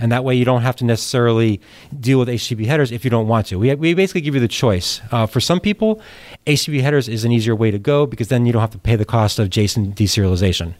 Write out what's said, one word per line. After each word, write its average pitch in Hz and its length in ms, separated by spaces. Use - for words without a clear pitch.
and 117 100
that 127 140
way 127 100
you 123 80
don't 123 180
have 123 140
to - 80
necessarily 113 800
deal 131 220
with 120 80
H 120 220
T 123 60
T 107 80
P 107 40
headers 143 240
if 120 140
you 131 40
don't 113 200
want 113 180
to. 92 100
We, 123 180
we 160 180
basically 190 260
give 147 140
you 135 80
the 113 80
choice. 98 500
Uh, 117 160
for 120 140
some 180 220
people, 214 400
H 151 200
T - 0
T 147 140
P - 20
headers 139 260
is 110 160
an 117 80
easier 113 240
way 110 160
to 104 80
go 143 260
because 117 220
then 120 180
you 120 60
don't 117 80
have 107 120
to - 60
pay 110 200
the 104 80
cost 110 340
of 101 100
json 101 460
deserialization. 92 840